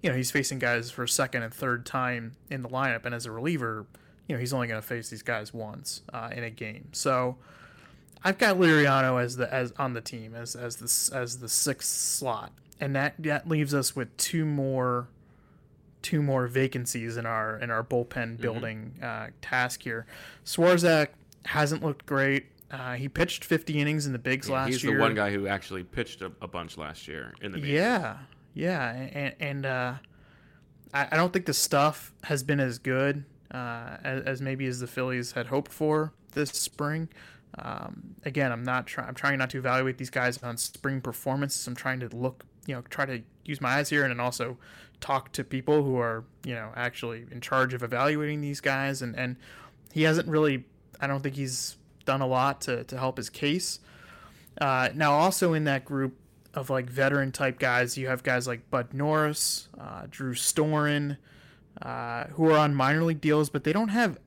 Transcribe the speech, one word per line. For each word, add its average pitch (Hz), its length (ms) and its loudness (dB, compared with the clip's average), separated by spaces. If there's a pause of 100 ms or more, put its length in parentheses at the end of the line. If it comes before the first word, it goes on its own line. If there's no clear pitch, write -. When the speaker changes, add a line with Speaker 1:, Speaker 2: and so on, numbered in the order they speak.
Speaker 1:
you 185 60 2
know, 127 80 2
he's 127 140 0
facing 135 300 0
guys 120 300 2
for 123 160 -4
second 127 360 0
and 113 100 -6
third 123 320 -2
time 123 520 -2 (120)
in 135 140 -6
the 120 80 -8
lineup, 127 340 0
and 120 100 -4
as 117 120 -6
a 113 60 -8
reliever, 117 520 -2 (440)
you 147 60 -2
know, 117 60 -2
he's 123 140 -2
only 123 120 0
gonna 110 140 -4
face 117 300 -6
these 110 120 -12
guys 110 300 -4
once, 110 480 -10 (140)
uh, 117 200 -8
in 120 80 -6
a 117 80 -6
game. 113 420 -12
So 127 440 0 (880)
I've 190 140 2
got 202 180 4
Liriano 139 680 6
as 123 140 -2
the, 127 160 0
as 123 200 0
on 131 200 -2
the 117 80 -4
team 113 340 -12
as, 117 220 -10
as 117 200 -8
the - 80 -14
s-, - 260 2
as 123 300 -4
the 120 100 -8
sixth - 400 0
slot, - 640 -2 (280)
and 139 160 0
that, 139 220 0
that 151 280 -2
leaves 151 280 2
us 135 200 2
with 127 220 -6
two 160 300 0
more, 131 600 0 (920)
two 156 200 2
more 135 240 2
vacancies 123 680 0
in 117 100 -6
our, 110 320 0
in 117 120 -4
our 113 120 0
bullpen 120 520 -2
Speaker 2:
Mm-hmm. - 80 -12
Speaker 1:
building, 110 600 -4
uh, 110 260 -6 (140)
task 123 400 0
here. 113 240 -6 (380)
Swarzak 170 640 6 (380)
hasn't 151 360 2
looked 147 240 -4
great. 135 400 2 (240)
Uh, 127 240 -8
he 131 140 -6
pitched - 360 0
fifty 160 340 2
innings 147 280 2
in 139 60 -2
the 127 60 -4
bigs 131 300 -2
Speaker 2:
Yeah, 139 60 0
Speaker 1:
last 131 140 0
Speaker 2:
he's 123 160 0
Speaker 1:
year. - 120 2
Speaker 2:
the 107 40 4
one 113 140 4
guy 104 160 2
who 101 160 0
actually 98 380 -4
pitched 113 380 -8
a, 92 100 -8 (100)
a 90 60 -10
bunch 87 300 -10
last 78 300 -10
year 71 340 -10
in 101 100 -8
the - 60 -6
majors. 143 160 -2
Speaker 1:
Yeah, 170 440 0 (360)
yeah, 160 380 -2
and, 135 480 -6
and, 139 260 -4
uh, 127 280 -2 (1000)
I, 139 180 0
I 151 40 2
don't 175 160 4
think 180 140 0
the 147 80 0
stuff - 580 2 (120)
has 143 180 -2
been 143 180 2
as 123 180 0
good, 139 460 0 (280)
uh, 120 500 -8
as, 131 220 -4
as 131 180 -4
maybe 135 240 -4
as 123 140 -4
the 123 60 -6
Phillies 127 460 -2
had 120 140 -4
hoped 139 260 -2
for 151 400 0 (200)
this 143 180 0
spring. 156 580 -4 (500)
Um, - 640 -10
again, 139 260 0
I'm 120 140 -4
not 127 220 0
try-, 120 200 -8
I'm 127 80 -10
trying 139 240 0
not 131 120 0
to - 80 -6
evaluate 131 400 0
these 127 120 -8
guys 123 320 0
on 120 140 -6
spring 135 440 -4
performances. 139 640 -4
I'm 123 100 -6
trying 131 240 -4
to 120 140 -6
look, 127 300 -4 (220)
you 143 80 -4
know, 120 160 -8
try 139 160 -2
to 123 160 -6 (220)
use 143 160 -6
my 131 160 2
eyes 143 140 2
here 147 120 4
and 135 80 2
then 120 100 -4
also 123 360 -2 (440)
talk 135 320 0
to 135 120 -4
people 143 400 2
who 131 140 2
are, 113 260 0 (200)
you 123 100 -6
know, 113 200 -10
actually 120 560 -6
in 123 100 -12
charge 131 340 2
of 123 80 -4
evaluating 147 580 2
these 143 200 -4
guys. 135 420 0
And, 120 140 -6
and 127 200 -4 (560)
he 156 100 4
hasn't 160 240 4
really, 151 380 4 (360)
I 143 60 -2
don't 139 160 0
think 135 140 -4
he's 131 400 -4 (300)
done 139 160 2
a 131 40 2
lot 131 360 2
to, 120 220 -2
to 131 140 -8
help 131 200 -2
his 113 120 -6
case. 156 480 0 (840)
Uh, 131 340 4
now, 151 180 4
also 175 400 4
in 156 120 2
that 139 200 2
group 135 320 -2 (380)
of, 135 160 -4
like, 131 200 0
veteran 135 420 4
type 131 280 0
guys, 123 380 4
you 131 100 -2
have 131 160 -2
guys 127 240 2
like 120 220 -6
Bud 120 240 0
Norris, 151 760 2 (120)
uh, - 300 -12
Drew 131 240 -4
Storen, 147 840 2 (640)
uh, 120 500 -6
who 160 180 4
are 156 80 8
on 147 160 4
minor 139 300 4
league 160 160 0
deals, 151 300 4
but 143 140 -2
they 151 80 2
don't 214 160 2
have 208 380 2